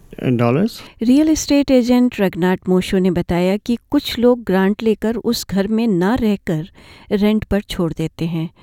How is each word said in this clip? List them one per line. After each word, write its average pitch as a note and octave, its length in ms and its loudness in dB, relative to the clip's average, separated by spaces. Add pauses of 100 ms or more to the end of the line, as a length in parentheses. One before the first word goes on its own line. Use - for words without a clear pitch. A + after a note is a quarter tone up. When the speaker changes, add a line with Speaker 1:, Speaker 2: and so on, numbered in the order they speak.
(380)
Speaker 1:
dollars. B2+ 340 2 (300)
Speaker 2:
Real C#4 280 4
estate C#4+ 420 0
agent B3 480 2
Ragnath F3+ 380 0 (120)
Mosho F#3 280 0
ने F#3 140 2
बताया F3+ 460 0
कि A#3 200 -4 (140)
कुछ - 280 -2
लोग A#3+ 240 2
grant F#3+ 400 0
लेकर A3 320 -2
उस A#3 360 -4
घर G3 160 0
में A3 200 0
ना F#3+ 280 2
रहकर G3+ 540 -2 (420)
rent G#3 320 0
पर G3 180 -2
छोड़ E3 320 -4
देते D#3+ 320 -6
हैं, E3 240 -4 (140)